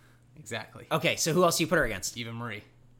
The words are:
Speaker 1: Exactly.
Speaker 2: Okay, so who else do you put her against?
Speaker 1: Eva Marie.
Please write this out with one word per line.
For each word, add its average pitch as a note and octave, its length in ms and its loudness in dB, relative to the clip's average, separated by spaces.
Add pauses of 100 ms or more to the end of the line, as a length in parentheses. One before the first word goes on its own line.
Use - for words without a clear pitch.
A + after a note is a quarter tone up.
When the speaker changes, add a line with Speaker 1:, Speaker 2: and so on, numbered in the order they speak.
(380)
Speaker 1:
Exactly. - 520 -12
Speaker 2:
Okay, D3+ 260 2
so - 160 0
who F3 120 6
else E3+ 140 4
do E3+ 60 2
you D3 40 0
put F3 100 4
her D3 60 4
against? G2+ 320 -4
Speaker 1:
Eva A#2 160 -8
Marie. A#2 300 -8 (380)